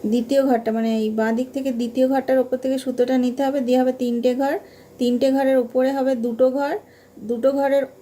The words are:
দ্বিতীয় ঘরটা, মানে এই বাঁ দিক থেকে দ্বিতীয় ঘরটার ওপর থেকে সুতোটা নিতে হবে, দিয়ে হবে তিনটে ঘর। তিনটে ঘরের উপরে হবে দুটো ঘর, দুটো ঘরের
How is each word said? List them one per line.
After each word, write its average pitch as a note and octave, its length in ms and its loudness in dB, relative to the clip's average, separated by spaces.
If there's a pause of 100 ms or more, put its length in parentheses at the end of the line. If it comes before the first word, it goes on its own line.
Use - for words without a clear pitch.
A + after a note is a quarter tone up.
(120)
দ্বিতীয় B3 360 2
ঘরটা, A#3 300 0
মানে A3+ 120 0 (120)
এই G#3+ 60 0 (100)
বাঁ A3 200 0
দিক B3+ 180 -4
থেকে C4+ 140 -4 (100)
দ্বিতীয় B3 320 0
ঘরটার C4 320 0
ওপর B3+ 200 -4
থেকে C4 200 -2
সুতোটা B3+ 400 0
নিতে B3 220 -2
হবে, C#4 200 -2
দিয়ে B3 140 4
হবে B3+ 120 2 (100)
তিনটে A#3+ 380 0
ঘর। C#4 140 0 (460)
তিনটে B3 360 2
ঘরের C4+ 280 2
উপরে B3+ 320 0
হবে C4 160 0 (120)
দুটো A#3+ 220 2 (100)
ঘর, C#4+ 180 -2 (540)
দুটো A#3+ 200 0 (100)
ঘরের C#4 260 2 (180)